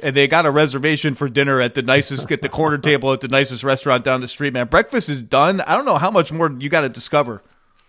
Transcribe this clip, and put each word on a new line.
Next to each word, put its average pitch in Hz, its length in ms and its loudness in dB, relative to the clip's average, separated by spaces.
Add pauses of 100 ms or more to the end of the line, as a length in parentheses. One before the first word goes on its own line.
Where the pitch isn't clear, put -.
and 135 120 -2
they 143 120 4
got 160 180 4
a 147 60 2
reservation 147 640 0
for 147 140 -4
dinner 139 320 2
at 120 120 0
the 135 80 -2
nicest, 139 500 0
at 143 120 -2
the 139 60 -2
corner 156 280 0
table 135 340 2
at 131 100 -2
the 131 60 -6
nicest 131 360 0
restaurant 131 400 0
down 131 180 0
the 123 60 -8
street, 139 260 -4
man. 123 140 -2
Breakfast - 420 0
is 131 140 -4
done. 156 380 2
I 165 140 0
don't 269 100 0
know 196 120 2
how 185 140 0
much 175 200 2
more 160 280 0
you 139 100 -6
gotta 151 200 0
discover. 120 520 -2 (480)